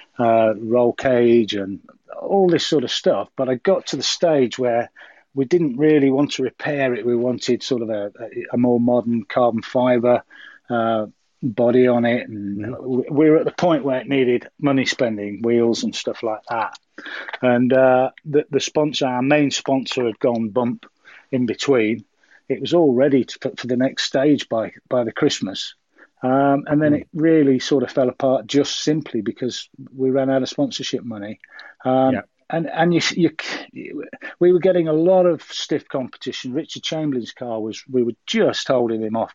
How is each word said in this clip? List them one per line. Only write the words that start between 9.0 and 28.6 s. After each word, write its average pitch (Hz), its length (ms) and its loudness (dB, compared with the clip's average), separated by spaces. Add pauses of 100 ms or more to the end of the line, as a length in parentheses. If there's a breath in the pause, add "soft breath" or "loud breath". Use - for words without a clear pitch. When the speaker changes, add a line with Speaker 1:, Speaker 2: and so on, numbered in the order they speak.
Speaker 1:
carbon 117 380 0
fibre, 123 600 2 (460 loud breath)
uh, 113 380 -2 (360)
body 123 440 4
on 120 180 2
it, 120 240 -2
and 101 300 -8
Speaker 2:
Mm-hmm. 123 280 -10
Speaker 1:
we, 127 240 -2
we 156 180 4
were 156 100 6
at 151 60 -2
the 147 60 -2
point 160 320 0
where 131 160 -2
it 113 80 -14
needed 123 400 0 (100)
money 135 280 0
spending, 104 560 -4
wheels 117 420 2
and 104 100 -4
stuff - 300 -8
like 107 260 -6
that. 113 300 -6 (640 loud breath)
And, 123 320 2
uh, 131 380 4 (120)
the, 147 260 0
the 139 120 0
sponsor, 151 460 -2
our 123 140 -2
main 143 300 2
sponsor, 131 540 -2
had 113 140 -4
gone 113 320 0
bump 120 340 -2 (480 loud breath)
in 127 140 0
between. 110 580 0 (420 soft breath)
It 135 140 -4
was 131 140 -4
all 156 180 4
ready 135 320 2
to, - 160 -16
for, 131 160 -4
for - 100 -12
the 123 80 -2
next 131 280 -2
stage 139 440 0
by, 110 240 -4 (160)
by 123 160 0
the 113 80 -4
Christmas. - 600 -4 (500 soft breath)
Um, 139 440 2
and 151 140 0
then 151 120 2
Speaker 2:
Mm. 151 80 -2
Speaker 1:
it - 120 -18
really 151 460 4
sort 135 240 0
of - 80 -6
fell 131 160 0
apart 131 400 0
just - 360 0